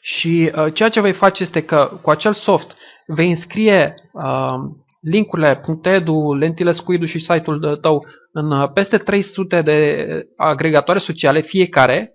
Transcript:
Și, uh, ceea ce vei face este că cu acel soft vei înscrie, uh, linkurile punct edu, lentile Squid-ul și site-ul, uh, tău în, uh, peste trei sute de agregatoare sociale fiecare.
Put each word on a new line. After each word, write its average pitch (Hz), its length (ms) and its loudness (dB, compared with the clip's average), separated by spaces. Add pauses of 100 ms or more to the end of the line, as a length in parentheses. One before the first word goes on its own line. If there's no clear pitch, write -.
Și, 165 540 0
uh, 156 180 0
ceea 220 160 2
ce 220 120 0
vei 202 120 2
face 190 280 2
este 165 220 -4
că 156 380 0
cu - 80 -4
acel 156 240 2
soft - 420 -2 (300)
vei 165 240 0
înscrie, 170 640 0 (180)
uh, 131 400 -4 (480)
linkurile 160 560 2
punct 160 280 -6
edu, 160 480 2
lentile 165 380 0
Squid-ul 170 360 -2
și 160 120 -6
site-ul, 160 440 -2
uh, 147 160 -2
tău 151 260 0 (260)
în, 156 200 -4
uh, 139 220 0
peste 196 240 0
trei 202 240 0
sute 190 400 -2
de 151 460 2 (300)
agregatoare 151 600 2
sociale 156 420 0
fiecare. 170 720 2